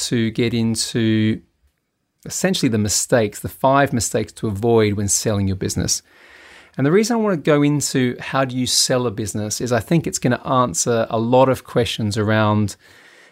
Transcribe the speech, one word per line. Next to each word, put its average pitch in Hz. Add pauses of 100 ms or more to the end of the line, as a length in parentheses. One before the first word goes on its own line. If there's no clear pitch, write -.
to 113
get 117
into 110 (840)
essentially 185
the 113
mistakes, 107
the -
five 135
mistakes 113
to -
avoid 107
when 101
selling 101
your 95
business. - (760)
And 131
the 147
reason 220
I 226
wanna 202
go 147
into 139
how 135
do 127
you 123
sell 123
a 113
business 107
is 120
I 117
think 165
it's -
gonna 123
answer 120
a 113
lot 127
of 127
questions 113
around, 107 (560)